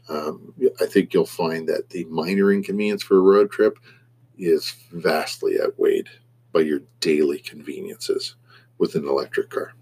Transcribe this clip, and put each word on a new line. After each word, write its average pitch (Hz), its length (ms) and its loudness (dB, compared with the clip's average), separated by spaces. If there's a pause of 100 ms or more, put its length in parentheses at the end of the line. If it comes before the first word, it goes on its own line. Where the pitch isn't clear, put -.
Um, 76 460 -8 (260)
I 90 60 2
think 92 260 2
you'll 85 140 4
find 82 420 -4
that - 220 -4
the 87 140 -8
minor 92 480 0
inconvenience 101 500 -2
for 98 140 2
a 92 40 8
road 101 300 6
trip - 280 2 (600)
is 82 360 0 (180)
vastly - 680 -2
outweighed - 480 0 (440)
by 82 80 2
your 76 200 0 (200)
daily 76 380 0
conveniences - 1000 -10 (420)
with - 160 -2
an 73 120 -4
electric - 440 -4
car. - 320 -8